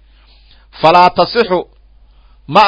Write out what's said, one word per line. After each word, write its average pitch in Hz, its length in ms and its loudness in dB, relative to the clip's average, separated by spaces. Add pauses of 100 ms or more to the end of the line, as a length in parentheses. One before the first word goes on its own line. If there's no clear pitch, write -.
(760)
"Falaa 180 360 2
tasixu," 190 480 -4 (920)
ma 160 200 0